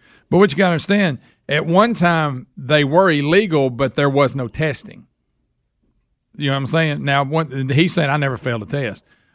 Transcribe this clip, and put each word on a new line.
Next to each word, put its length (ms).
But 80
what 120
you 60
gotta 140
understand, 480
at 200
one 260
time, 540
they 260
were 280
illegal, 580
but 240
there 160
was 260
no 120
testing. 580
You 120
know 60
what 40
I'm 100
saying? 360
Now, 200
one, 460
he's 240
saying, 160
"I 80
never 200
failed 260
a 20
test." 400